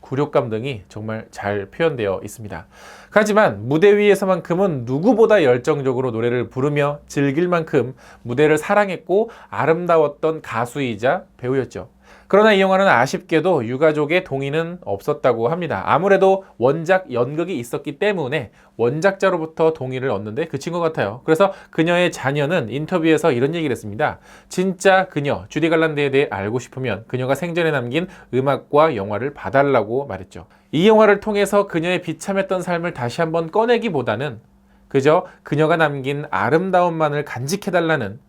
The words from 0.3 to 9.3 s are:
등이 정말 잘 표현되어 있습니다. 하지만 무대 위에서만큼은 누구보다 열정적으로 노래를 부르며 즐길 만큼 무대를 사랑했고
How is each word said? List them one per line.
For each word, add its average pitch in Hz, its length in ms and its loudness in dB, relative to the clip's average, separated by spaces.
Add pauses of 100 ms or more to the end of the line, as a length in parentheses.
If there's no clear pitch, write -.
등이 110 400 -8
정말 110 420 -10
잘 101 360 -4
표현되어 117 580 -2
있습니다. 101 420 -14 (440)
하지만 196 580 2
무대 180 280 4
위에서만큼은 190 880 0
누구보다 208 580 4
열정적으로 127 680 0
노래를 117 380 -2
부르며 147 580 -2
즐길 143 420 0
만큼 160 460 0 (280)
무대를 151 340 2
사랑했고 202 760 0 (200)